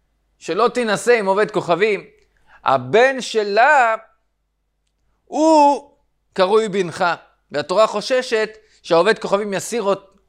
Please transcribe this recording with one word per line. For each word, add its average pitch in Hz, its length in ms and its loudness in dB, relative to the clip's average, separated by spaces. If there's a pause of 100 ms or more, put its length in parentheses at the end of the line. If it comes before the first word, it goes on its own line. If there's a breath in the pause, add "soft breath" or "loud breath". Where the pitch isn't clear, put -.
(380)
שלא 196 360 -2
תינשא 233 380 -2
עם 226 140 0
עובד 196 240 0
כוכבים, 175 560 -2 (580 soft breath)
הבן 185 560 0
שלה, 226 760 2 (1300)
הוא 294 680 2 (420)
קרוי 214 360 2
בנך. 185 360 -4 (460)
והתורה 147 360 0
חוששת 220 640 -4 (320 soft breath)
שהעובד 214 360 2
כוכבים 196 340 -4
יסיר 196 300 -6
אות-, 190 340 -6 (120)